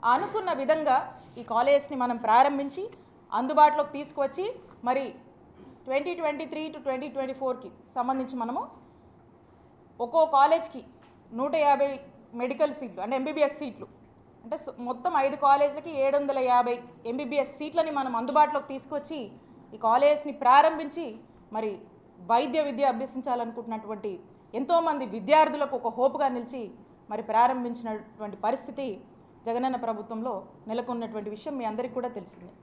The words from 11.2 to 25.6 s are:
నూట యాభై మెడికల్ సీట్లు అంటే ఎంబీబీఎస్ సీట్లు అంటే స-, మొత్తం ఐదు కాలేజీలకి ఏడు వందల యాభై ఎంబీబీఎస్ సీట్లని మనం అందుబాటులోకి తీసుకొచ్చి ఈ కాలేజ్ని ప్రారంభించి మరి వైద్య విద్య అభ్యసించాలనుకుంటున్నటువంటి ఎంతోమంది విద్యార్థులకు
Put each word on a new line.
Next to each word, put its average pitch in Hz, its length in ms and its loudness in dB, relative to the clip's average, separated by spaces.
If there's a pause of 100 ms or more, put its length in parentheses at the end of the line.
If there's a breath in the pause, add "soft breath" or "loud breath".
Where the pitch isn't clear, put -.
నూట 285 140 -2 (120)
యాభై 277 240 4 (500)
మెడికల్ 269 400 0
సీట్లు 202 240 -10
అంటే 240 160 -2
ఎంబీబీఎస్ 285 400 0
సీట్లు 233 260 -10 (580)
అంటే 233 200 -8
స-, - 120 -14 (120)
మొత్తం 254 240 -4 (120)
ఐదు 277 120 0 (100)
కాలేజీలకి 285 460 4 (120)
ఏడు 277 140 2
వందల 277 200 0 (140)
యాభై 247 240 4 (340)
ఎంబీబీఎస్ 277 500 -2
సీట్లని 311 380 -2
మనం 262 220 -4
అందుబాటులోకి 294 540 2
తీసుకొచ్చి 285 460 -8 (540)
ఈ 214 40 -16 (100)
కాలేజ్ని 285 460 4 (100)
ప్రారంభించి 302 640 6 (500)
మరి 220 140 -2 (640)
వైద్య 269 360 2
విద్య 269 240 2
అభ్యసించాలనుకుంటున్నటువంటి 226 1200 -6 (460)
ఎంతోమంది 311 460 0 (120)
విద్యార్థులకు 285 640 4